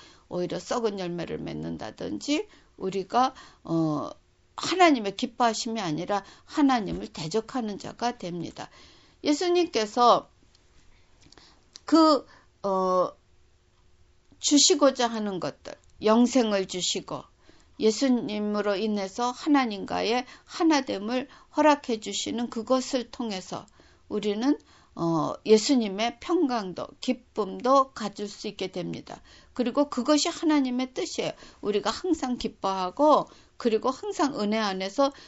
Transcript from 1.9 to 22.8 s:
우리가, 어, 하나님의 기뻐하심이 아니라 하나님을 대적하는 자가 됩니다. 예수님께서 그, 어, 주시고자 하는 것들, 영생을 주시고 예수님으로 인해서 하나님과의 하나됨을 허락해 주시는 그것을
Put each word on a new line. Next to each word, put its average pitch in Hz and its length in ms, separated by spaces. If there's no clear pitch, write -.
우리가, 190 580
어, 156 460
하나님의 277 600
기뻐하심이 226 640
아니라 180 440
하나님을 220 640
대적하는 214 720
자가 - 400
됩니다. 170 520
예수님께서 277 1080
그, 311 420
어, 185 480
주시고자 277 680
하는 208 320
것들, - 340
영생을 220 640
주시고 175 560
예수님으로 208 960
인해서 208 540
하나님과의 220 960
하나됨을 254 840
허락해 294 440
주시는 220 500
그것을 247 600